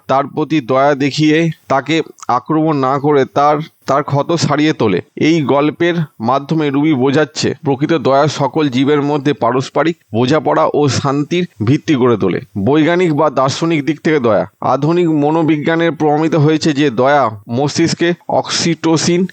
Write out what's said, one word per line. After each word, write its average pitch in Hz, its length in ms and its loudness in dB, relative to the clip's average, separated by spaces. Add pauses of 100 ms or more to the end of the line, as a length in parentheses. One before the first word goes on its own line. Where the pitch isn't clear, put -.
তার 139 240 0
প্রতি 151 300 -2
দয়া 131 340 2
দেখিয়ে 151 560 0 (180)
তাকে 139 340 0 (260)
আক্রমণ 156 480 0
না 135 220 0
করে 139 260 2
তার, 147 320 0 (300)
তার 143 160 0
ক্ষত 143 300 -2
সারিয়ে 151 400 0
তোলে। 107 280 0 (160)
এই 160 260 2
গল্পের 151 520 0 (260)
মাধ্যমে 143 500 -2
রুমি 143 240 2
বোঝাচ্ছে 135 600 0 (100)
প্রকৃত 147 280 -2
দয়া 139 360 2
সকল 143 400 -2
জীবের 139 340 0
মধ্যে 143 300 -2
পারস্পরিক 135 640 -2 (180)
বোঝাপড়া 147 600 0
ও 147 140 2
শান্তির 147 600 -2 (160)
ভিত্তি 147 300 0
গড়ে 120 220 2
তোলে। 92 240 -2 (180)
বৈজ্ঞানিক 156 560 0
বা 151 160 0
দার্শনিক 139 540 -2
দিক 151 160 -4
থেকে 156 200 0
দয়া। 101 260 2 (140)
আধুনিক 156 480 0
মনোবিজ্ঞানের 156 840 0
প্রমাণিত 156 420 0
হয়েছে 156 380 2
যে 139 180 0
দয়া 123 400 2 (200)
মস্তিষ্কে 147 640 -2 (160)
অক্সিটোসিন, 165 1040 0